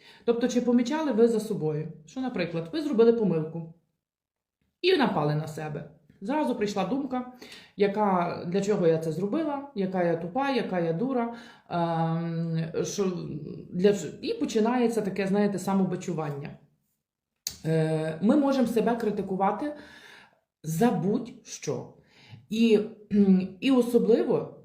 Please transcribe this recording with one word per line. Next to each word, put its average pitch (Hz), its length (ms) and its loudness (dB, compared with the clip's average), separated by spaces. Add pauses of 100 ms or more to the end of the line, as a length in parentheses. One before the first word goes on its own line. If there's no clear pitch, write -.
(260)
Тобто, 233 220 2
чи 240 140 0
помічали 247 500 2
ви 226 160 6
за 226 120 2
собою, 156 520 -4 (140)
що, - 160 -12
наприклад, 175 520 -4
ви 320 80 -4
зробили 233 320 6
помилку 165 600 -2 (1080)
і 359 160 4
напали 175 380 2
на 156 120 -4
себе? 151 420 -10 (320)
Зразу 254 340 -2
прийшла 202 300 -2
думка, 254 460 -4 (460)
яка, 196 680 0
для 185 140 0
чого 196 260 2
я 160 100 4
це 160 140 -4
зробила, 277 640 -4
яка 185 280 -2
я 170 120 2
тупа, 180 340 -4
яка 196 300 -2
я 165 140 0
дура, 233 420 -2 (340)
ем, 165 960 -2 (180)
що, 196 220 -4 (640)
для, 196 260 2 (260)
і 370 120 -4
починається 233 680 0
таке, 196 260 -2
знаєте, 202 320 2
самобичування. 165 880 -2 (1160)
Е, 160 560 0
ми 226 140 6
можемо 269 320 4
себе 220 280 2
критикувати 202 800 -2 (880)
за 160 280 2
будь-що. 160 1000 -4 (600)
І, 220 260 4 (300)
<clears throat> 190 500 4
і 269 120 2
особливо 233 920 2